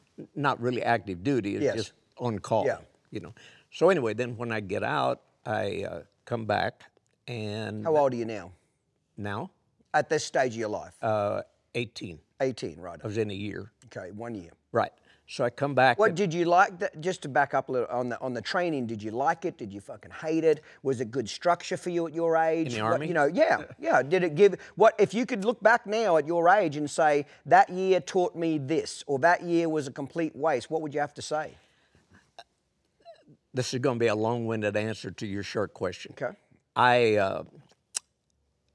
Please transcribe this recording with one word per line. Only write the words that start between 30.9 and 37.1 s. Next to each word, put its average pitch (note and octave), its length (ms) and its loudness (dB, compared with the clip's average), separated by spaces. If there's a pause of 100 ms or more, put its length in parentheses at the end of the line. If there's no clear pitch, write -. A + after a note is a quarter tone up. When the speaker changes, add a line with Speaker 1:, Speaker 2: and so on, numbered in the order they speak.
Speaker 2:
you D3 80 -2
have C#3+ 140 -6
to C3+ 80 -12
say? D3+ 300 -6 (2000)
Speaker 1:
This B2 180 -4
is C3 80 -4
gonna B2+ 200 0
be A#2 80 4
a G#2 80 2
long-winded A2 600 -2
answer G#2+ 360 -4
to A2 140 -10
your G2 180 -6
short G2 280 -4
question. - 480 -8
Speaker 2:
Okay. C#3+ 160 -8 (400)
Speaker 1:
I, A#2+ 400 6